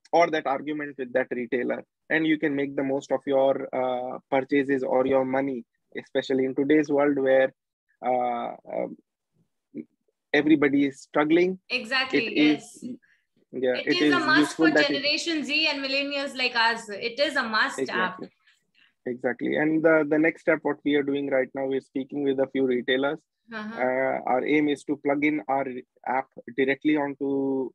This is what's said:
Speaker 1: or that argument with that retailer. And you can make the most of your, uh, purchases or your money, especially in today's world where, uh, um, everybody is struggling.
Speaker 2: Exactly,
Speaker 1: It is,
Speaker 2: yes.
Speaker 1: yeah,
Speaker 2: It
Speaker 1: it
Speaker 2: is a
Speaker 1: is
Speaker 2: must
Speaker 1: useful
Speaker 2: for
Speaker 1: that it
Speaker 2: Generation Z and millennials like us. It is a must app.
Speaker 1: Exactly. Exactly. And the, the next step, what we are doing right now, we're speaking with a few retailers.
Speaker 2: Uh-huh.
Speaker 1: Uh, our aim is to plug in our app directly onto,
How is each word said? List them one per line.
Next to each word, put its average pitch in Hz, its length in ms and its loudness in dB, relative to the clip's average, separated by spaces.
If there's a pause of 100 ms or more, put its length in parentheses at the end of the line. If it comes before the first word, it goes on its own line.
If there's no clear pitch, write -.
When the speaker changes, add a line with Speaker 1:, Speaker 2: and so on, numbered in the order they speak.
(120)
Speaker 1:
or 170 180 6
that 156 160 -2
argument 143 520 -4
with 123 160 -8
that 127 180 2
retailer. 123 540 -4 (240)
And 160 180 0
you 156 100 2
can 151 160 -2
make 139 220 -4
the 143 80 -2
most 135 300 -4
of 131 120 0
your, 135 480 2
uh, 127 460 -4 (100)
purchases 135 540 0
or 127 240 2
your 135 160 4
money, 131 400 -2 (340)
especially 131 460 -2
in 131 100 -2
today's 143 360 2
world 143 280 2
where, 131 360 4 (520)
uh, 123 500 -2 (180)
um, - 240 -4 (1400)
everybody 143 540 4
is 135 120 -8
struggling. 175 600 2 (100)
Speaker 2:
Exactly, 247 580 -2
Speaker 1:
It 302 300 2
is, - 240 -16
Speaker 2:
yes. 247 160 -12 (560)
Speaker 1:
yeah, 127 220 -2
Speaker 2:
It - 120 -6
Speaker 1:
it 349 140 0
Speaker 2:
is 151 120 4
a 143 40 2
Speaker 1:
is - 80 -2
Speaker 2:
must 311 140 4
Speaker 1:
useful 320 280 2
Speaker 2:
for 311 60 2
Speaker 1:
that 294 160 4
it 294 60 -2
Speaker 2:
Generation 302 500 -2
Z 302 240 0
and 285 120 -4
millennials 277 540 -4
like 247 220 -2
us. 226 320 0
It 226 280 -8
is 285 200 0
a 254 60 0
must 226 360 -2
app. 180 400 -2
Speaker 1:
Exactly. - 100 -14 (800)
Exactly. 127 500 -2
And 156 240 2
the, 156 260 6
the 151 120 2
next 160 220 0
step, 156 200 2
what 147 240 -2
we 147 80 2
are 147 80 4
doing 139 280 -2
right 131 260 0
now, 135 100 -4
we're 135 160 -2
speaking 139 420 -6
with 135 160 0
a 135 80 2
few 135 200 0
retailers. 131 500 0 (340)
Speaker 2:
Uh-huh. 220 300 -8
Speaker 1:
Uh, 131 460 0
our 127 180 0
aim 151 240 2
is 143 140 -4
to 147 140 -4
plug 143 280 -2
in 151 240 -2
our 135 160 0 (400)
app 127 220 -4 (280)
directly 139 420 0
onto, 139 760 -2